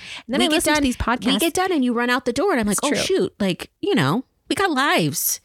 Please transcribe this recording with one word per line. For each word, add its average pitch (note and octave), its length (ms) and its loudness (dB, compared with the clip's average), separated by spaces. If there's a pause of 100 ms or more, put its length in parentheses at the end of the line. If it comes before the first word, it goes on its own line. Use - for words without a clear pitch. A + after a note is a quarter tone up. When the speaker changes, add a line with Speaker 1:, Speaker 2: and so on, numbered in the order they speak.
(260)
Speaker 1:
And A#3 80 -6
then D4 60 0
Speaker 2:
we F4+ 40 4
Speaker 1:
I E4+ 40 2
Speaker 2:
get D4+ 80 2
Speaker 1:
listen D#4 180 2
Speaker 2:
done, D4 80 2
Speaker 1:
to - 0 -
these B3+ 160 -2
podcasts. A#3 340 -2
Speaker 2:
we C#4+ 60 0
get E4 160 0
done F#4 180 0
and D4 100 2
you B3 120 0
run A#3+ 160 0
out B3 160 0
the A#3 80 0
door G4 180 0
and B3+ 80 2
I'm G#3 60 0
like, G#3 80 0
Speaker 1:
It's - 80 -2
Speaker 2:
"Oh C#4 80 0
Speaker 1:
true. G#3+ 80 0
Speaker 2:
shoot, - 420 0
like, F#3+ 300 -2 (100)
you G4 140 0
know, F3 300 2 (260)
we - 40 0
got G4 160 0
lives." C4 760 0